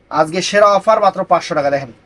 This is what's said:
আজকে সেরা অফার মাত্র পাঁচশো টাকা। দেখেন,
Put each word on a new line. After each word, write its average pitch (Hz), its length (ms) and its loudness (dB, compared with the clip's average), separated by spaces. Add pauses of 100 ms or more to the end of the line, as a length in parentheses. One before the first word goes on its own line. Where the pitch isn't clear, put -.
আজকে 160 320 -2
সেরা 208 240 2
অফার 202 340 2
মাত্র 190 240 0
পাঁচশো 170 320 -2
টাকা। 143 140 0
দেখেন, 139 220 -4 (140)